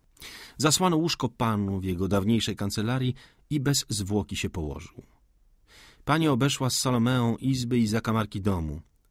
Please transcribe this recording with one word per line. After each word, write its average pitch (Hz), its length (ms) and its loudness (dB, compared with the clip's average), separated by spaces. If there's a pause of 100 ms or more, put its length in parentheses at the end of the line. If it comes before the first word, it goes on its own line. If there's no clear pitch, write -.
(580)
Zasłano 160 400 4
łóżko 156 320 0
panu 104 500 0
w 92 40 -4
jego 92 240 -2
dawniejszej 101 480 2
kancelarii 120 600 -2 (340)
i 147 100 0
bez 139 300 0
zwłoki 101 460 -2
się 95 140 -4
położył. 76 540 -8 (1040)
Pani 156 220 2
obeszła 135 420 2
z - 100 -2
Salomeą 120 580 2
izby 127 420 0
i 113 80 4
zakamarki 110 540 -2
domu. 80 400 -2 (300)